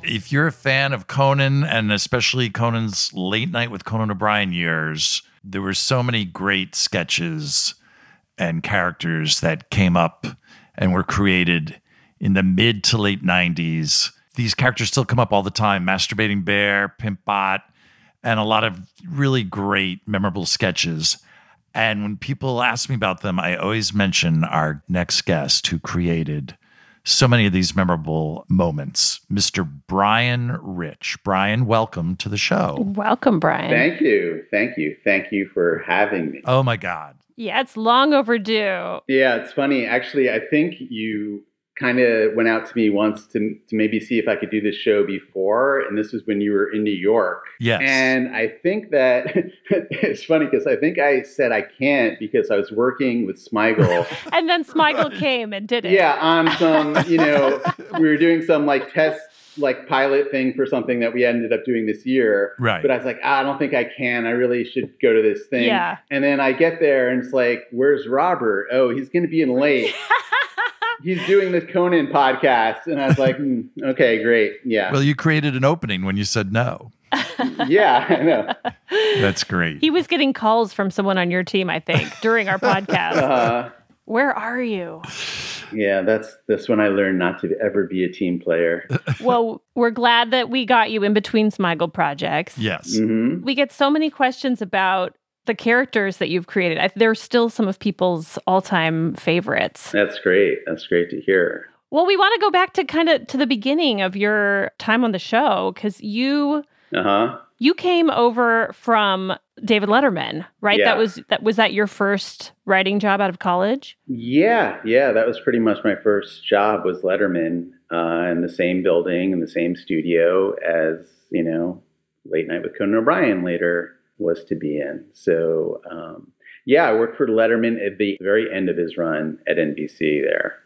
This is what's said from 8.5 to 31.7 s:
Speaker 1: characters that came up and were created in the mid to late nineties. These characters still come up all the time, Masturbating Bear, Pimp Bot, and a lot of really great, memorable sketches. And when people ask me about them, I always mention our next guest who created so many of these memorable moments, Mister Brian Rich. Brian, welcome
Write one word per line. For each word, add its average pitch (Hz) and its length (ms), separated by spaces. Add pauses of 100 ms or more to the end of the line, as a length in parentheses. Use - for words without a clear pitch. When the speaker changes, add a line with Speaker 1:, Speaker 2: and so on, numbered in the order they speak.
Speaker 1:
characters 85 800
that 82 280
came 92 260
up 85 300 (500)
and 92 180
were 92 100
created 90 760 (400)
in 98 140
the 95 100
mid 101 420
to 117 120
late 101 260
nineties. 82 880 (240)
These 117 200
characters 123 320
still - 180
come 117 140
up 113 120
all 101 120
the 98 80
time, 101 340
Masturbating 98 580
Bear, 101 540
Pimp 104 280
Bot, 98 360 (640)
and 113 160
a 107 40
lot 110 200
of 95 160 (280)
really 139 360
great, 98 640
memorable 98 400
sketches. 85 680 (580)
And 110 260
when 104 160
people 127 460
ask 120 260
me 131 60
about 95 260
them, 92 180
I 87 180
always 107 360
mention 87 500
our 78 460
next 90 340
guest 73 440
who 85 100
created 80 800 (480)
so - 220
many 120 200
of 92 60
these 90 220
memorable 80 720
moments, 78 800
Mister 98 340
Brian 113 1000
Rich. 87 640
Brian, 101 420
welcome 101 520